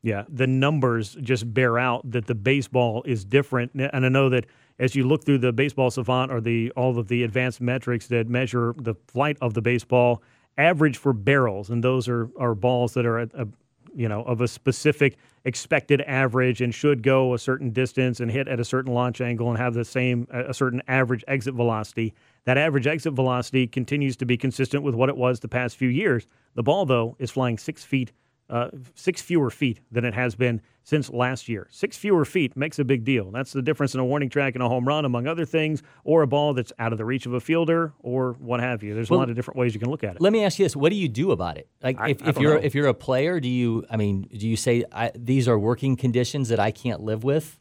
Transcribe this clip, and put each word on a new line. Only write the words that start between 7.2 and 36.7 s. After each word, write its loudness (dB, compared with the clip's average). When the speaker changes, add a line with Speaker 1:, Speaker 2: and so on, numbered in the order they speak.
Speaker 1:
advanced -2
metrics -2
that 0
measure -2
the -4
flight 0
of -2
the -2
baseball, 4
average 4
for 0
barrels, 2
and 0
those 2
are, -2
are 0
balls 0
that 0
are, 0
at -6
a, -6
you -2
know, -4
of -2
a 2
specific 0
expected 0
average 0
and -2
should 2
go 4
a -2
certain -2
distance -2
and -2
hit -4
at -4
a -2
certain -2
launch 0
angle -2
and 0
have 0
the -2
same, 0
a, -6
a -4
certain 0
average 2
exit -2
velocity. 0
That 4
average 2
exit -2
velocity 2
continues -2
to -4
be 2
consistent -2
with 0
what 2
it 0
was 0
the -14
past -4
few 0
years. 0
The -2
ball, 2
though, 2
is -6
flying -2
six -10
feet, -2
uh, -4
six -4
fewer 0
feet -2
than -2
it -2
has -2
been 0
since -2
last -2
year. -6
Six -6
fewer 2
feet -2
makes -4
a 0
big 0
deal. 0
That's -8
the -4
difference 0
in -2
a 0
warning -2
track 0
and -4
a 2
home 0
run, 0
among -2
other -2
things, 0
or 6
a 2
ball 2
that's -4